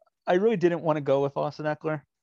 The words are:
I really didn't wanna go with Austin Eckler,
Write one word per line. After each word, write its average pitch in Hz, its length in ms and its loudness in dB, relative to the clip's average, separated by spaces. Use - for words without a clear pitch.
I 180 80 2
really 214 220 2
didn't 170 240 2
wanna 151 220 0
go 139 180 2
with 139 160 -2
Austin 151 300 -4
Eckler, 151 360 -4